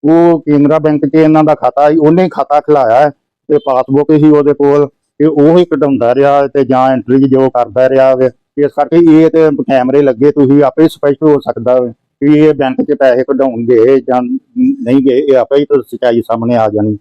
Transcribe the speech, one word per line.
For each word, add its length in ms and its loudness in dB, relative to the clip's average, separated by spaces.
ਉਹ 360 2
ਕੇਨਰਾ 380 0
ਬੈਂਕ 280 -2
'ਚ 80 -6
ਇਹਨਾਂ 300 2
ਦਾ 100 0
ਖਾਤਾ 360 -2
ਸੀ, 60 0
ਉਹਨੇ 320 2
ਖਾਤਾ 320 -2
ਖੁਲਾਇਆ 400 0
ਹੈ 100 2
ਤੇ 100 0
ਪਾਸਬੁੱਕ 600 -2
ਸੀ 120 2
ਉਹਦੇ 240 2
ਕੋਲ 340 0
ਤੇ 80 0
ਉਹ 320 2
ਹੀ 60 2
ਕਢਾਉਂਦਾ 500 -2
ਰਿਹਾ 320 0
ਤੇ 180 -2
ਜਾਂ 260 0
ਐਂਟਰੀ 380 0
ਜੋ 220 0
ਕਰਦਾ 380 -2
ਰਿਹਾ 260 2
ਵੇ। 120 -2
ਇਸ 80 0
ਕਰਕੇ 300 -4
ਇਹ 340 4
ਤੇ 240 2
ਕੈਮਰੇ 480 0
ਲੱਗੇ, 280 0
ਤੁਸੀਂ 320 2
ਆਪੇ 260 0
ਸਪਸ਼ਟ 340 -4
ਹੋ 180 2
ਸਕਦਾ 400 -2
ਵੇ 120 -6
ਕਿ 460 -2
ਇਹ 160 2
ਬੈਂਕ 280 -4
'ਚ 160 -4
ਪੈਸੇ 240 0
ਕਢਾਉਣ 440 -4
ਗਏ 340 2
ਜਾਂ 220 -4
ਨਹੀਂ 380 -2
ਗਏ, 220 0
ਇਹ 180 0
ਆਪੇ 240 0
ਹੀ 40 -2
ਤਾਂ 180 -2
ਸੱਚਾਈ 380 -4
ਸਾਹਮਣੇ 360 -4
ਆ 120 0
ਜਾਣੀ। 320 -4